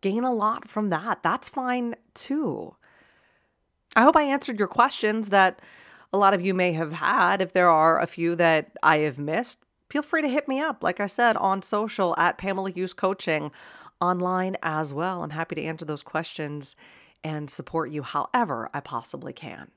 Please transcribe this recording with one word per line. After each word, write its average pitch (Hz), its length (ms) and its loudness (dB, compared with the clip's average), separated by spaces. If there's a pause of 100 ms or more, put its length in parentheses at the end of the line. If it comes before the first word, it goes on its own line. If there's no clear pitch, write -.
Gain 208 220 0
a 254 100 2
lot 214 340 0
from 214 220 -2
that. 180 320 -2
That's 190 280 -2
fine 247 460 -4 (200)
too. 226 600 -4 (1200)
I 226 80 6
hope 302 120 6
I 302 80 6
answered 269 360 -2
your 196 80 2
questions 220 600 0
that 190 300 4 (540)
a 196 60 2
lot 202 160 6
of 175 60 -2
you 185 120 0
may 180 200 2
have 160 200 -2
had. 185 480 2
If 180 120 -2
there 180 180 6
are 160 280 6
a - 60 2
few 170 300 -2
that 165 480 4
I 156 140 6
have 151 200 0
missed, 156 400 -4 (320)
feel 294 140 -2
free 320 180 -2
to 294 80 0
hit 285 180 -2
me 269 120 -2
up, 294 240 -4
like 180 160 -2
I 202 80 -2
said, 233 300 2
on 196 260 0
social 208 520 -2
at 165 220 2
Pamela 190 320 -4
Hughes 180 240 -6
Coaching, 160 560 -2 (500)
online 180 640 0
as 156 320 -4
well. 175 300 -4
I'm 151 80 -8
happy 160 240 -6
to 156 80 -6
answer 160 200 -6
those 147 200 -8
questions 151 720 -8 (480)
and 151 260 -6
support 156 400 -6
you 151 140 -8
however 147 680 -2
I 139 100 -8
possibly - 520 -10
can. - 420 -16